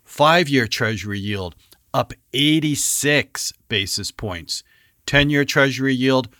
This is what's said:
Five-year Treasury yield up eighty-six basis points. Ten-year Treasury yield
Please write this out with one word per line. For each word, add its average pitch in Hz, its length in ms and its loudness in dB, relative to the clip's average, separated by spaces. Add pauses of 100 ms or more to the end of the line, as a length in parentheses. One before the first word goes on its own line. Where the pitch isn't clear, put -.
Five-year 143 640 2
Treasury 104 520 -4
yield 98 360 -6 (360)
up 127 220 -2 (180)
eighty-six 147 1200 0 (160)
basis 98 440 -4
points. 87 500 -8 (460)
Ten-year 143 380 2
Treasury 135 500 2
yield 131 340 2 (100)